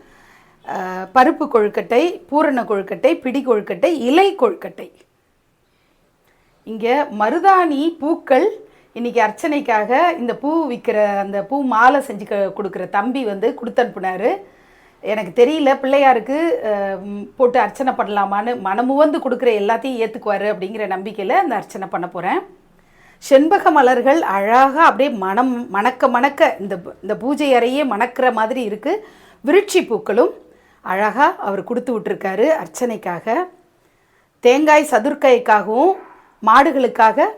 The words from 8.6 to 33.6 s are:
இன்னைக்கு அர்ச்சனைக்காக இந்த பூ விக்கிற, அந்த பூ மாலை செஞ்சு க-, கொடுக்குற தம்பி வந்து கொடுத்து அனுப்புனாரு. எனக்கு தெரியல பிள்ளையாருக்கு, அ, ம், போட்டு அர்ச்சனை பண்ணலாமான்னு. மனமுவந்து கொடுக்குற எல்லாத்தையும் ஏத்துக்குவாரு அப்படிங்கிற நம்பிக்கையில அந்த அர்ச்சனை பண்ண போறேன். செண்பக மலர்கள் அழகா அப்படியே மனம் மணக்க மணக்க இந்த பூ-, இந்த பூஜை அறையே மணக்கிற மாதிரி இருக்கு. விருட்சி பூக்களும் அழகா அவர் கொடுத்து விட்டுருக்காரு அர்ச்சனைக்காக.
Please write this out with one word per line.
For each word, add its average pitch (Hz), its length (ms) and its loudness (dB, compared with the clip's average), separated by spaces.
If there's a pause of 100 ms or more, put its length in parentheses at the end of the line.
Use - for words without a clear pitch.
இன்னைக்கு 233 300 -2
அர்ச்சனைக்காக 269 960 0
இந்த 233 180 -4
பூ 302 340 -2
விக்கிற, 208 480 -2
அந்த 202 240 -4
பூ 269 200 -4
மாலை 254 380 4
செஞ்சு 208 260 -10
க-, 202 300 -4
கொடுக்குற 185 320 -8
தம்பி 240 360 -2
வந்து 208 300 -2
கொடுத்து 233 280 -2
அனுப்புனாரு. 190 540 -4 (680)
எனக்கு 202 420 0
தெரியல 277 360 2
பிள்ளையாருக்கு, 269 840 2
அ, 196 400 -4
ம், 202 180 -10 (140)
போட்டு 254 240 2
அர்ச்சனை 247 320 -2
பண்ணலாமான்னு. 208 680 -2
மனமுவந்து 262 580 2
கொடுக்குற 247 320 0 (100)
எல்லாத்தையும் 226 420 -2
ஏத்துக்குவாரு 208 500 -4
அப்படிங்கிற 196 340 -8
நம்பிக்கையில 190 420 -8
அந்த 320 260 -2
அர்ச்சனை 196 340 -10
பண்ண 180 200 -6
போறேன். 185 320 -6 (800)
செண்பக 320 520 4
மலர்கள் 269 520 4
அழகா 247 640 2
அப்படியே 269 340 2
மனம் 240 520 -2
மணக்க 247 380 0
மணக்க 269 520 0
இந்த 196 160 -6
பூ-, - 260 -14
இந்த 202 140 -6
பூஜை 269 380 0
அறையே 254 300 2
மணக்கிற 247 480 0
மாதிரி 226 300 -2
இருக்கு. 240 460 -6 (380)
விருட்சி 349 400 2
பூக்களும் 233 460 0 (480)
அழகா 214 560 0
அவர் 196 280 -6
கொடுத்து 247 340 -4
விட்டுருக்காரு 196 480 -2 (140)
அர்ச்சனைக்காக. 220 720 -6 (1080)